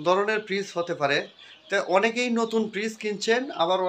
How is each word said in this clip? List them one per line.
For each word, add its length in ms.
ধরনের 380
ফ্রিজ 320
হতে 220
পারে। 220
তো 100
অনেকেই 440
নতুন 380
ফ্রিজ 280
কিনছেন, 440
আবার 280